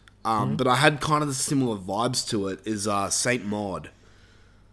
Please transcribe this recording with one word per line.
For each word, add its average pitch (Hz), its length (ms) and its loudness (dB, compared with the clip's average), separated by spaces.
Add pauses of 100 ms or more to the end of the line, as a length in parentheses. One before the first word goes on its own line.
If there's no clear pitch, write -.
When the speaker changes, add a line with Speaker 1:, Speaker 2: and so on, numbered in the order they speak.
(240)
Speaker 1:
um, 110 240 0
Speaker 2:
Mm-hmm. 107 80 -2
Speaker 1:
but 127 100 2
I 123 100 4
had 147 260 4
kind 151 200 2
of 147 60 -2
the 139 60 -2
similar 131 420 0
vibes 101 540 -2
to 98 180 0
it, 95 160 -6
is, 107 240 -2
uh, 101 220 0
Saint 123 340 0
Maud. 101 460 -4 (840)